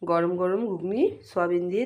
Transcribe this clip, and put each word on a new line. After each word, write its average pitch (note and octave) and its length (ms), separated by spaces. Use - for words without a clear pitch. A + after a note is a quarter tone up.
গরম E3+ 380
গরম F#3+ 240
ঘুগনি F#3+ 360
সয়াবিন F3 400
দিয়ে G#3 160